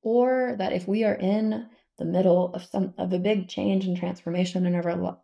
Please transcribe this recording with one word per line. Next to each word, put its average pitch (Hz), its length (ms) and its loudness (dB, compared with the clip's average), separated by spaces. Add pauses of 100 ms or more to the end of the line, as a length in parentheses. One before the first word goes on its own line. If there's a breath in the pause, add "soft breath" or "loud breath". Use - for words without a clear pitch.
Or 247 560 2
that 190 140 -2
if 180 160 -4
we 220 160 0
are 208 100 2
in 214 540 0 (300 loud breath)
the 175 60 -6
middle 180 500 4
of 180 100 -8
some, 190 340 -4
of 185 140 -2
a 180 60 0
big 190 280 0
change 190 380 -2
and 180 120 -2
transformation 180 720 -2
in 175 80 2
our 175 220 -2
li-, 180 280 -4